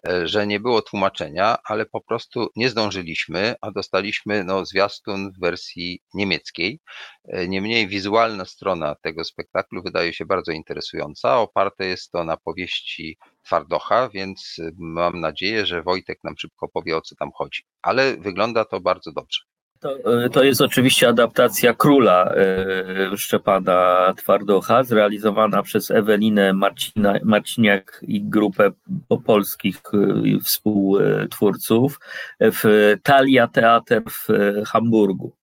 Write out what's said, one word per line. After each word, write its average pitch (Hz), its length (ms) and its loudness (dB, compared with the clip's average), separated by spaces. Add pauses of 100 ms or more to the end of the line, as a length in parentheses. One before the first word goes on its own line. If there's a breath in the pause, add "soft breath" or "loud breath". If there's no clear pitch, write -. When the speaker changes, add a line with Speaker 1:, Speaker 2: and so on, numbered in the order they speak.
Speaker 1:
e, 87 200 -2
że 104 180 -2
nie 104 140 -2
było 113 220 0
tłumaczenia, 95 800 -2
ale 110 220 -6
po 110 140 -10
prostu - 560 -6
nie 120 140 -2
zdążyliśmy, 95 880 -4
a 104 100 -10
dostaliśmy, 101 720 -4
no, 92 200 -2
zwiastun 98 680 -4
w 92 80 -16
wersji 87 600 -6 (140)
niemieckiej. 95 680 -4 (440 loud breath)
E, 90 240 -6
niemniej 101 400 -2
wizualna 101 560 -2
strona 82 580 -6
tego 80 220 -8
spektaklu - 580 -8
wydaje 85 300 -4
się - 140 -10
bardzo 87 260 -4
interesująca. 78 840 -4
Oparte 98 480 -2
jest - 260 -8
to 87 120 -4
na 80 120 -4
powieści 82 840 -10 (260 soft breath)
Twardocha, 85 640 -2
więc, 95 500 -12
e, 82 200 -10
mam 85 420 -4
nadzieję, 92 460 -4
że 85 160 -6
Wojtek 90 420 -6
nam 78 140 -10
szybko - 300 -12
powie, 80 280 -6
o 80 40 -2
co - 160 -20
tam 73 180 -8
chodzi. - 280 -10 (200)
Ale 127 340 0
wygląda 104 480 -2
to 95 160 -8
bardzo 87 320 -4
dobrze. - 280 -10 (400)
Speaker 2:
To, 120 440 -2
e, 123 60 0
to 131 140 4
jest 135 160 4
oczywiście 127 480 4
adaptacja 117 680 2
Króla, 110 600 6
e, 95 840 0
Szczepana 92 1000 2
Twardocha, 101 680 2
zrealizowana 107 800 2
przez - 280 -4
Ewelinę 104 640 4
Marcina-, 98 720 0
Marciniak 104 800 0
i 104 200 -4
grupę 104 480 2 (380)
po-, - 100 0
polskich, - 640 0 (120)
e, 101 460 2
współtwórców 104 1600 0 (400 loud breath)
w 104 640 4
Thalia 135 460 6
Theater 117 640 2
w, - 200 -8
e, 104 340 2
Hamburgu. 110 680 2 (100)